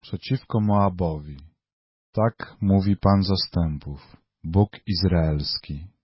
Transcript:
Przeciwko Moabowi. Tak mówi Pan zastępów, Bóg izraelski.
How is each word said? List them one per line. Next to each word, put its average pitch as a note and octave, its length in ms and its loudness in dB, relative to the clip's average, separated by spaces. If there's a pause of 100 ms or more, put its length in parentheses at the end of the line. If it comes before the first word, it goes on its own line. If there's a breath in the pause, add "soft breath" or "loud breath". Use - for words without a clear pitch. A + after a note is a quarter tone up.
Przeciwko - 600 -4
Moabowi. F2+ 760 0 (720)
Tak - 500 -4
mówi G2 360 2
Pan G2 260 4
zastępów, E2 960 -4 (260)
Bóg F#2+ 260 2 (180)
izraelski. E2 1000 -2 (160)